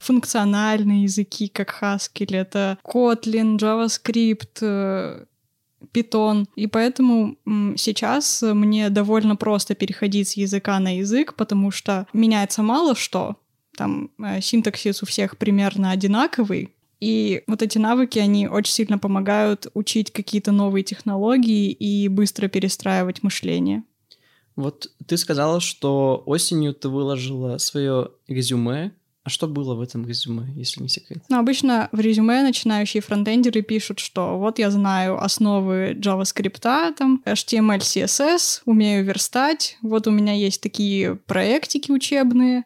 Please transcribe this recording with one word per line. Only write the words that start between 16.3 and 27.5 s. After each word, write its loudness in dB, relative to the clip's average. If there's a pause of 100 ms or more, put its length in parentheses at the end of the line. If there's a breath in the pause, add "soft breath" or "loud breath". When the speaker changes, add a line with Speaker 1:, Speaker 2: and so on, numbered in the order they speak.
Speaker 1:
И 0
вот 0
эти 0
навыки, 2
они 2
очень -2
сильно 0
помогают 0
учить -2
какие-то -2
новые 2
технологии 0
и 0
быстро 0
перестраивать -2
мышление. -2 (720 soft breath)
Speaker 2:
Вот -8 (160)
ты 0
сказала, 0
что 0
осенью 0
ты -6
выложила -4